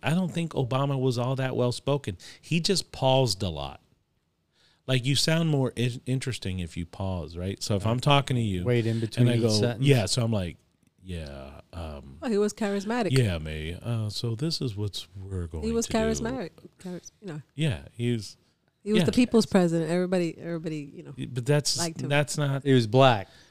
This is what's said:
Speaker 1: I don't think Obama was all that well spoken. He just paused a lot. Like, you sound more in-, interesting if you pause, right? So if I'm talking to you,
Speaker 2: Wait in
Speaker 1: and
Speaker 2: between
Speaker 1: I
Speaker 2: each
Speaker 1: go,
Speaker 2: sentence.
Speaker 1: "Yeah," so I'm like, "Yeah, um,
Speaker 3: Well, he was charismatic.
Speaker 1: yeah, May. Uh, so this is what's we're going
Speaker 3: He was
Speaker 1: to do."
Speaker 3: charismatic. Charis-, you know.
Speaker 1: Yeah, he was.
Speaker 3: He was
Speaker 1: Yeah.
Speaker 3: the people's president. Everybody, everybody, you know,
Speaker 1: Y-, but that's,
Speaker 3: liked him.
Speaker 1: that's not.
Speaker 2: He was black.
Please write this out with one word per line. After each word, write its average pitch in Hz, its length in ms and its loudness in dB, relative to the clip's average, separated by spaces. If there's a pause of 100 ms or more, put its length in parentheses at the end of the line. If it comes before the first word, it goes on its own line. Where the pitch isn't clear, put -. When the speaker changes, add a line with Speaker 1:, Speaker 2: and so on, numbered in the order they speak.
Speaker 1:
I - 120 0
don't 175 180 0
think 170 220 -4
Obama 135 440 0
was 127 200 0
all 127 180 -2
that 131 200 -4
well 123 160 2
spoken. 135 440 -4 (240)
He 170 200 -2
just - 320 0
paused 131 500 2
a 95 80 -2
lot. 69 300 -8 (1040)
Like, 127 200 0
you 139 100 2
sound 165 340 2
more 135 260 2
in-, 120 300 -2
interesting 117 540 -4
if 85 180 -6
you 87 80 -4
pause, 87 500 -6
right? 92 260 -6
So 104 140 0
if 98 100 -2
I'm 120 140 2
talking 139 360 4
to 120 60 2
you, 92 220 -2
Speaker 2:
Wait 120 220 2
in 113 60 2
Speaker 1:
and 113 80 0
Speaker 2:
between 117 280 4
Speaker 1:
I 120 80 4
Speaker 2:
each 113 60 2
Speaker 1:
go, 117 60 4
Speaker 2:
sentence. 110 380 2
Speaker 1:
"Yeah," 127 180 6
so 120 180 0
I'm 113 80 0
like, 92 280 -2 (440)
"Yeah, 71 500 -10 (200)
um, 73 480 -12
Speaker 3:
Well, 277 100 -6
he 202 60 0
was 208 160 0
charismatic. 202 600 -2
Speaker 1:
yeah, 107 260 2
May. 78 440 -6
Uh, 110 280 -4
so 117 240 -4
this 160 260 -4
is 120 160 -4
what's 104 400 -6
we're 92 300 -6
going 82 180 -8
Speaker 3:
He 226 80 -2
was 226 140 0
Speaker 1:
to - 60 -6
do." 233 60 0
Speaker 3:
charismatic. 226 520 -2 (320)
Charis-, 180 300 -12 (100)
you 208 60 -12
know. 151 120 -8 (140)
Speaker 1:
Yeah, 139 240 0 (160)
he 120 180 0
was. 110 240 -6 (460)
Speaker 3:
He 208 100 -2
was 202 80 6
Speaker 1:
Yeah. 165 60 4
Speaker 3:
the 202 60 2
people's 240 340 4
president. 165 440 2
Everybody, 180 480 0
everybody, 160 560 -8
you 165 80 -16
know, 139 140 -16
Speaker 1:
Y-, 127 160 -8
but 120 140 -4
that's, 147 320 2
Speaker 3:
liked 165 240 -4
him. 131 80 -4
Speaker 1:
that's 143 260 2
not. 139 280 0
Speaker 2:
He 135 100 6
was 120 120 6
black. 120 420 6 (220)